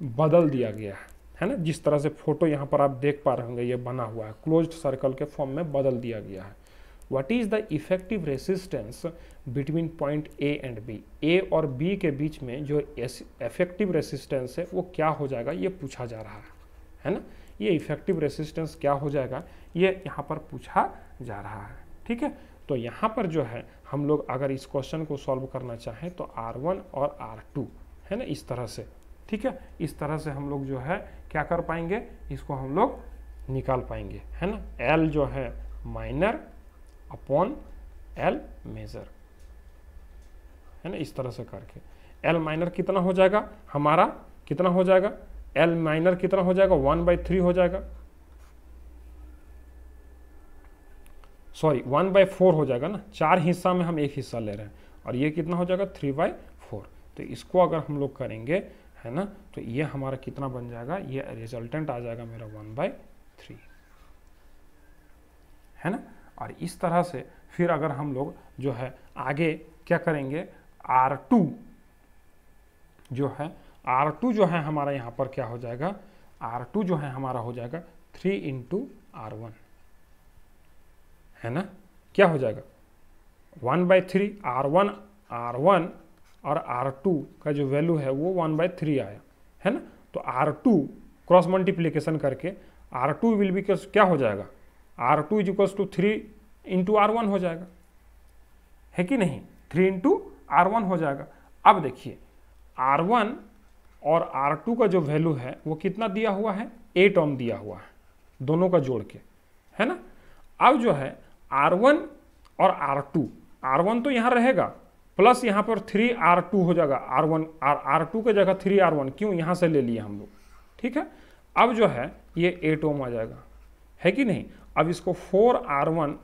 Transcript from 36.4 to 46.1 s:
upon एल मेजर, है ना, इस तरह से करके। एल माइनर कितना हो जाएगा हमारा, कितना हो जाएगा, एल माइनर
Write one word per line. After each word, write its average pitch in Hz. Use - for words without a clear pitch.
upon 160
एल 160
मेजर, 107
है 175
ना, 208
इस -
तरह 127
से 117
करके। -
एल 160
माइनर 160
कितना 190
हो 185
जाएगा 190
हमारा, 151
कितना 180
हो 185
जाएगा, 190
एल 165
माइनर 160